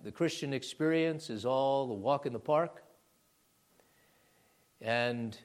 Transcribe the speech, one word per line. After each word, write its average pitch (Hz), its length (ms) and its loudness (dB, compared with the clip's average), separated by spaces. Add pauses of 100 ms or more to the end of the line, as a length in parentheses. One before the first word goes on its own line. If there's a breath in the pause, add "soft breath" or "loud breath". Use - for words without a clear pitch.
the 117 80 -10
Christian 151 400 -2
experience 160 760 0
is 107 140 -6
all 135 460 2
a 110 40 -4
walk 135 320 0
in 123 60 -4
the 117 60 -4
park, 156 440 0 (2000 soft breath)
and 117 640 -2